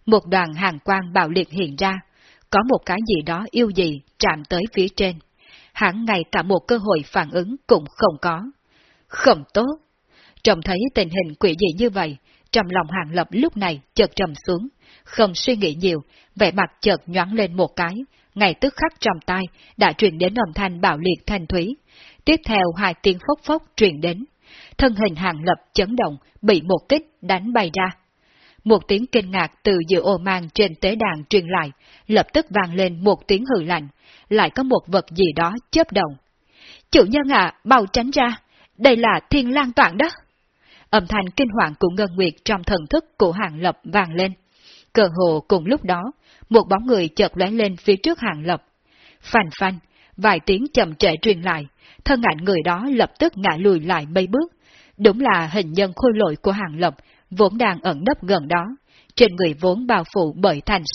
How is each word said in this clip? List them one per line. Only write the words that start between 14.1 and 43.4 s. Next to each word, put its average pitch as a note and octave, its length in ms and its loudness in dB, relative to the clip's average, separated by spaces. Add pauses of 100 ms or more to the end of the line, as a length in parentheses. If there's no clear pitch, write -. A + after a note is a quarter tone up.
trầm F3 180 -4 (140)
xuống, F#3+ 200 -4 (360)
không G3 320 0
suy B3+ 200 0
nghĩ F3+ 200 -2
nhiều, F3 240 -2 (360)
vẻ G#3+ 160 2
mặt F#3 180 -2 (120)
chợt F#3+ 240 2
nhoáng F3+ 280 -4
lên F#3+ 240 -2
một F3+ 180 0
cái, F3 180 -4 (420)
ngay G3+ 180 2
tức C#4 220 -2
khắc D#4+ 240 -4
trong F#3+ 260 0
tai F#3 160 -2 (360)
đã F#3 160 2
truyền E3 240 0
đến F3+ 160 0
âm G#3 200 -4
thanh F3+ 280 -6
bạo F3 160 2
liệt E3+ 300 -2
thanh F#3+ 200 -4
thúy. F#3+ 280 -4 (500)
Tiếp D#4 100 4 (100)
theo G#3 180 2 (140)
hai F#3+ 160 -2 (100)
tiếng F#3 140 2 (100)
phốc D4 160 0
phốc D#4 200 -2 (120)
truyền D#3+ 260 2
đến, F3 240 -4 (520)
thân B3+ 180 2
hình G3 200 -2
Hàng D#3+ 280 -6
Lập E3+ 140 0 (160)
chấn G#3 220 -2
động, E3+ 220 -2 (240)
bị G3+ 200 4
một F3 180 0 (100)
kích D#4 140 2 (180)
đánh F#3+ 320 -2
bay G3+ 200 0
ra. F#3 240 -4 (640)
Một G#3+ 240 2
tiếng G#3 200 0
kinh G3 240 -2
ngạc F3+ 200 -2 (120)
từ G#3 100 4 (140)
giữa F3+ 140 2
ô F#3+ 160 2
mang F3+ 360 -4
trên F#3+ 220 0
tế G3 200 -2
đàn F3+ 340 -4
truyền F#3+ 180 2
lại, E3 240 -2 (360)
lập G#3 260 2
tức D#4 160 2
vang F#3 260 -2
lên F3+ 280 -2
một G3 240 2
tiếng G3 180 -2
hừ A#3 180 0
lạnh, D#3+ 240 -4 (420)
lại G3+ 200 4
có C4 140 -4
một B3+ 240 2
vật F3+ 220 0
gì F3+ 160 0 (100)
đó E3+ 180 -2 (180)
chớp D#4+ 200 2
động. E3+ 240 -2 (760)
"Chủ C#4 120 8
nhân C#4 260 2
à, G3 240 2 (100)
mau A3+ 220 4
tránh B3 260 -2
ra, A#3+ 260 0 (400)
đây A#3+ 200 6
là A3 220 2 (100)
Thiên B3+ 240 0
Lang C4+ 180 0
Toản G3 260 2
đó." D#4 120 2 (800)
Âm G3+ 180 0
thanh G3 280 -2
kinh C4+ 140 0
hoàng F#3+ 300 0
của F#3 100 2
Ngân F#3+ 260 -2
Nguyệt F3+ 180 0 (120)
trong G3 180 -2
thần F#3 160 -2 (100)
thức - 280 -2
của F3+ 140 2
Hàng E3 300 -6